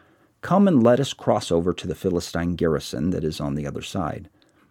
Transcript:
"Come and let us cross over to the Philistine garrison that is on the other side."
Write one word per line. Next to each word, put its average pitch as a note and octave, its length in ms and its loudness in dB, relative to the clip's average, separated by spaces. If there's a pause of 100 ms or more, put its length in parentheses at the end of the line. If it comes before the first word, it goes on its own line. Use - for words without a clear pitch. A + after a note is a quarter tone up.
(400)
"Come G3 260 4
and E3 160 6
let B2 200 6
us C#3 100 -4
cross - 400 -2
over E2+ 220 2
to - 140 -8
the F2 80 -4
Philistine F2 600 -2
garrison D#2 540 -2
that E2 160 -2
is D#2 160 -4
on C#2+ 140 -4
the D2 120 -6
other C#2 140 -8
side." - 480 -6 (420)